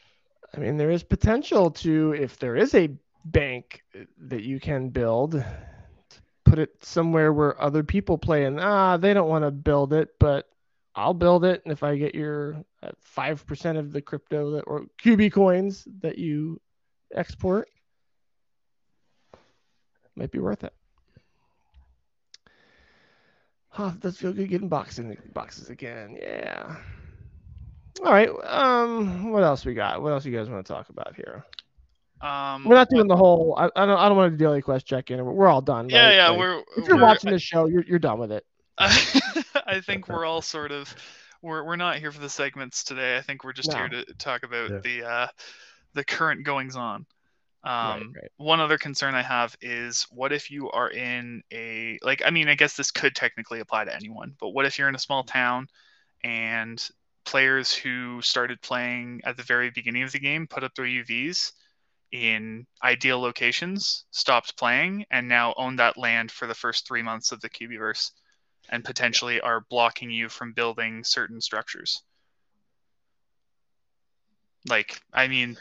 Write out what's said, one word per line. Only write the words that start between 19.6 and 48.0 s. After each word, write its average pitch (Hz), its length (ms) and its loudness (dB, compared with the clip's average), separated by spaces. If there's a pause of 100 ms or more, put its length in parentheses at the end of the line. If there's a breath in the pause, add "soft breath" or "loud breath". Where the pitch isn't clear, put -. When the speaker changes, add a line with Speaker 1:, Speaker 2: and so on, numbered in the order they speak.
Speaker 1:
might - 160 -8
be - 80 -6
worth - 260 -4
it. - 80 -12 (3000)
Oh, 202 100 -4
it 175 120 -10
does 185 160 -6
feel 185 160 -6
good 196 160 -4
getting 190 220 -2
boxed 143 280 -6
in, 117 160 -10 (200)
boxes - 340 -14
again. 117 500 -16
Yeah. 50 580 -10 (1300 loud breath)
All 339 80 8
right. 208 180 8 (140)
Um, 233 880 0
what 208 100 4
else 147 240 2
we 127 80 -4
got? 104 280 -2
What 151 100 -2
else 139 120 -4
you 131 100 -6
guys 110 140 -6
wanna 101 140 -10
talk 87 260 -12
about - 260 -14
here? - 300 -14 (800)
Speaker 2:
Um, 139 420 -6
Speaker 1:
We're 226 120 10
not 254 120 10
doing 226 180 6
Speaker 2:
what 190 80 6
Speaker 1:
the - 20 6
whole, 170 420 8
I, 165 80 4 (100)
I 196 80 4
don't, 202 140 4
I 190 100 8
don't 202 80 6
wanna 185 140 6
do 156 80 -2
Daily 147 240 4
Quest 131 240 -2
check-in. 127 360 -4
We're, 127 100 -4
we're 196 160 6
all 143 120 6
done, 127 300 -2
Speaker 2:
Yeah, 233 160 10
Speaker 1:
right? 214 80 10
Speaker 2:
yeah, 180 160 8
Speaker 1:
Like, 175 80 2
Speaker 2:
we're, 180 200 0 (200)
Speaker 1:
if 226 100 -2
you're 370 80 8
Speaker 2:
we're 254 60 8
Speaker 1:
watching 214 280 8
the 185 80 4
show, 165 280 2
you're, 170 180 2
you're 175 140 2
done 131 200 0
with 113 140 -6
it. 107 140 -6 (140)
Speaker 2:
<laughs> - 180 -20
I 233 1040 2
think 196 240 -6
we're 170 160 -4
all 165 160 -2
sort 147 320 -8
of, 143 220 -10 (480 loud breath)
we're, 160 220 -8
we're 170 120 -6
not 175 220 -2
here 151 140 -10
for 147 80 -16
the 143 100 -10
segments 135 540 -6
today. 127 340 -4
I - 40 -10
think 135 220 -10
we're 131 100 -10
just 135 180 -6
Speaker 1:
No. 139 60 -4
Speaker 2:
here 127 120 -4
to 123 140 -8 (100)
talk 123 280 -8
about 117 280 -6
Speaker 3:
Yeah. 98 120 -8
Speaker 2:
the, 120 220 -6
uh, 120 220 -2 (680 soft breath)
the 143 100 -6
current 147 400 -2
goings-on. 131 600 -6 (600)
Speaker 1:
Right, 117 320 -4
Speaker 2:
Um, 107 180 -14